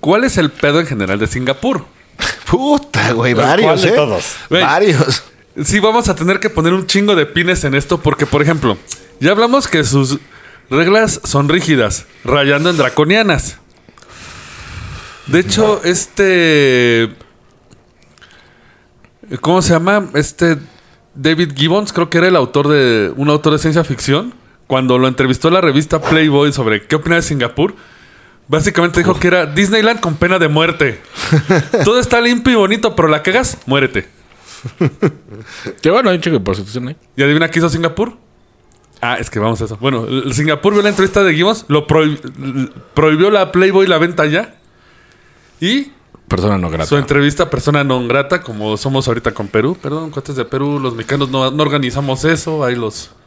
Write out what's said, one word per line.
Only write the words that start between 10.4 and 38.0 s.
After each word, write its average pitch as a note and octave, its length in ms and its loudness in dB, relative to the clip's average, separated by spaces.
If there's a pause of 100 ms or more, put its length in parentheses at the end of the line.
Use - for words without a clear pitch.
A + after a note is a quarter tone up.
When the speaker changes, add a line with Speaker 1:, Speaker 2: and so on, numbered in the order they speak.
Speaker 1:
reglas F#3 540 2
son C#3+ 260 0
rígidas, D3+ 560 0 (180)
rayando C#3+ 460 2
en E3 80 0
draconianas. D#3 800 0 (1700)
De D3 140 2
hecho, G#3+ 440 0
este, D3 1300 2 (2250)
¿cómo F3 220 2
se F3 100 2
llama? F#3 420 0
Este D3+ 440 0 (560)
David D#3 420 0
Gibbons, F3 360 0
creo E3+ 180 -2
que E3+ 80 2
era F3 100 4
el F#3 80 4
autor C#3+ 320 0
de, A#2 480 2
un C#3+ 120 0
autor D3+ 260 2
de D3+ 40 0
ciencia D#3+ 260 0
ficción, C#3+ 500 -2 (320)
cuando B2+ 320 2
lo C3 100 4
entrevistó C3 420 0
la F#3 100 4
revista D#3 400 2
Playboy D3 520 2
sobre A2 340 -2
qué D#3 100 0
opina E3 200 0
de E3+ 60 0
Singapur, D3+ 520 -2 (720)
básicamente E3+ 540 0
dijo F3 180 2
que - 100 0
era F3 180 2
Disneyland G#3 540 0
con E3 160 -2
pena F3+ 220 2
de E3 100 4
muerte. D3+ 520 0 (380)
<laughs> F3+ 460 0
Todo A#3 140 4
está A#3+ 220 2
limpio A#3+ 320 2
y A#3 40 4
bonito, G#3 380 2
pero D#3+ 140 2
la D3+ 140 0
cagas, A3 440 -2
muérete. C3 420 -2 (540)
Speaker 3:
<laughs> - 1200 -6
Qué D#3 80 2
bueno, A3+ 200 2
hay F3+ 60 0
un D#3+ 60 -6
chico E3 160 -2
de F#2+ 60 -4
prostitución G#2 440 -6
ahí. D#3 80 -12 (200)
Speaker 1:
¿Y C3+ 60 0
adivina D3+ 280 2
qué E3+ 80 -2
hizo E3+ 100 2
Singapur? E3 480 -2 (840)